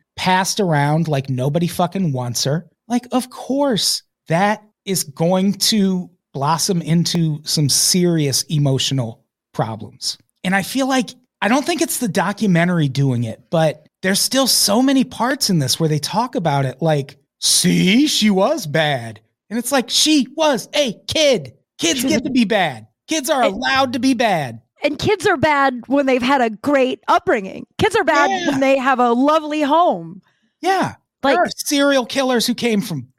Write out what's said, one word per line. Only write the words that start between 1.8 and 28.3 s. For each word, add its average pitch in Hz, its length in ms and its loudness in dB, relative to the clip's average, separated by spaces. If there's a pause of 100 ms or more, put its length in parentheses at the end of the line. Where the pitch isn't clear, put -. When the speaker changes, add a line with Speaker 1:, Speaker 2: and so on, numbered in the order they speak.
Speaker 1:
wants 123 300 -4
her. 156 240 -2 (200)
Like, 240 240 -2
of 247 180 -2
course, 269 720 -2 (240)
that 202 360 0 (220)
is 190 180 -2
going 185 500 0
to 190 560 0 (240)
blossom 160 480 0
into 160 640 0
some 147 260 0
serious 165 760 0
emotional 135 800 -2 (300)
problems. 110 640 -8 (260)
And 185 120 0
I 196 60 0
feel 262 260 -2
like, 262 220 0 (320)
I 202 60 0
don't 262 180 2
think 339 160 -2
it's - 180 -2
the 247 80 -2
documentary 175 800 0
doing 127 340 0
it, 113 260 -8
but 160 380 -2 (140)
there's 190 180 0
still 262 280 0
so 208 340 2
many 269 220 2
parts - 460 -4
in 180 100 2
this 131 200 -2
where 160 100 0
they 151 100 0
talk 226 360 -4
about 147 300 0
it 127 160 -6
like, 151 360 0 (220)
"See, 180 680 4
she 214 220 2
was 208 380 2
bad." 139 540 -2 (280)
And 208 80 -6
it's 240 140 -6
like, 262 180 0
she 302 460 2
was 294 400 0
a 285 180 0 (140)
kid. 247 460 0 (260)
Kids 302 220 -2
Speaker 2:
She's 262 100 -2
Speaker 1:
get 311 100 0
Speaker 2:
a - 40 -4
Speaker 1:
to 302 40 -6
be 247 160 2
bad. 170 420 -2 (200)
Kids 302 220 -4
are 285 140 0
Speaker 2:
And 208 120 2
Speaker 1:
allowed 262 380 0
to 269 60 -4
be 262 140 2
bad. 170 480 -2 (220)
Speaker 2:
And 294 160 -2
kids 392 260 0
are 370 120 2
bad 269 500 2
when 277 180 2
they've 262 160 2
had 262 200 2
a 233 100 0
great 262 560 0
upbringing. 277 580 0 (140)
Kids 415 160 2
are 415 80 2
bad 285 260 2
Speaker 1:
Yeah. 359 220 -2